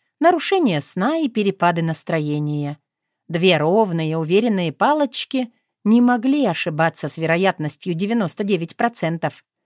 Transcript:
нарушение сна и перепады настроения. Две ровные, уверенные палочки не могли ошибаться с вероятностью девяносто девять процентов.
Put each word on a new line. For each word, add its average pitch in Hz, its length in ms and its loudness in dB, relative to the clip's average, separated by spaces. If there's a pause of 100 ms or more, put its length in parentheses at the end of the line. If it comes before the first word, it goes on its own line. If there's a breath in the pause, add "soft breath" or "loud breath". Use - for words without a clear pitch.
(200)
нарушение 311 640 2
сна 233 360 -2
и 311 120 0
перепады 190 520 0
настроения. 147 960 -4 (480)
Две 170 300 2
ровные, 165 600 0
уверенные 180 560 0
палочки 262 800 -2 (300)
не 226 180 6
могли 247 440 2
ошибаться 160 600 -2
с - 100 -6
вероятностью 165 760 -2
девяносто 202 500 -2
девять 180 320 -2
процентов. 165 720 -4 (200)